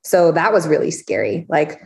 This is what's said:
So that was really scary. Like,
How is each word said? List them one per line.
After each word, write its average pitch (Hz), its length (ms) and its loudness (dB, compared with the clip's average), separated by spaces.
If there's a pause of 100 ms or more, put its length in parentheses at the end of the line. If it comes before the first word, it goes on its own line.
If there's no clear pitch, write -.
So 175 280 4
that 175 200 0
was 175 160 0
really - 220 0
scary. 107 580 -6
Like, 151 380 -2